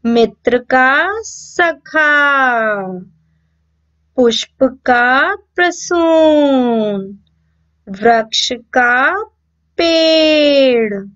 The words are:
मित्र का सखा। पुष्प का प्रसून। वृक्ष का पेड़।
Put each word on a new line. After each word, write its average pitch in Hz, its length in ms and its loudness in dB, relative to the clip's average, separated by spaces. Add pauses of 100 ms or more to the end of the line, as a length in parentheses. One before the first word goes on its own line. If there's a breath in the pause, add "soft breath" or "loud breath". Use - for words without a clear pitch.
मित्र 233 520 0
का 277 640 0
सखा। 302 1120 -2 (1800)
पुष्प 240 480 0
का 254 720 0
प्रसून। 294 1800 0 (720)
वृक्ष 220 640 -2
का 254 680 -2 (560)
पेड़। 294 1300 2 (120)